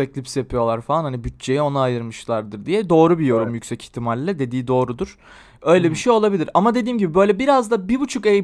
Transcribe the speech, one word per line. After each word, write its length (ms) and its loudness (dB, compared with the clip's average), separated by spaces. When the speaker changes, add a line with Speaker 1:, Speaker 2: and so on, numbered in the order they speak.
Speaker 1:
Eclipse 300 -8
yapıyorlar 420 -2
falan, 220 -2
hani 200 -6
bütçeyi 380 -4
ona 200 0
ayırmışlardır 840 -4
diye. 240 -2
Doğru 300 6
bir 60 0
yorum 220 2
Speaker 2:
Evet. 80 -6
Speaker 1:
yüksek 280 -10
ihtimalle. 560 -6
Dediği 280 -4
doğrudur. 500 -2
Öyle 260 4
Speaker 2:
Hı. 40 2
Speaker 1:
bir 40 -2
şey 180 0
olabilir. 400 2
Ama 220 2
dediğim 220 -2
gibi 180 0
böyle 240 4
biraz 320 2
da 180 -2
bir 100 0
buçuk 260 -4
A 40 4